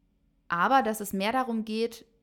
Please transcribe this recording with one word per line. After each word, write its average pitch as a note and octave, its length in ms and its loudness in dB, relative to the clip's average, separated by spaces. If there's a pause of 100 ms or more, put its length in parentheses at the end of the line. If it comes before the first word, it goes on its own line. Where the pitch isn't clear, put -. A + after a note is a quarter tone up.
(480)
aber G#3+ 340 4
dass A3 180 -2
es G3+ 140 -6
mehr G3 180 0
darum A#3 340 -2
geht, A3+ 400 -4 (180)